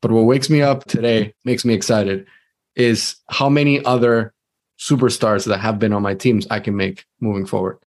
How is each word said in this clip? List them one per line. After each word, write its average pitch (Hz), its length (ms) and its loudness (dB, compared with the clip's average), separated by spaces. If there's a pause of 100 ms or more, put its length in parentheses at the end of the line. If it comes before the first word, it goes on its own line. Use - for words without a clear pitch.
But 110 100 -2
what 113 140 4
wakes 131 240 2
me 151 120 4
up 139 240 0
today, 113 480 -2 (100)
makes 123 220 -2
me 117 80 2
excited, 98 520 -2 (500)
is 117 400 0 (140)
how 139 200 -2
many 143 340 2
other 117 500 0 (460)
superstars 117 680 0
that 101 140 -2
have 107 200 -2
been 107 140 2
on 104 80 0
my 98 140 -2
teams 104 340 0
I 107 100 -2
can 104 160 -4
make 95 300 -4 (140)
moving 101 260 -4
forward. 95 340 -4 (140)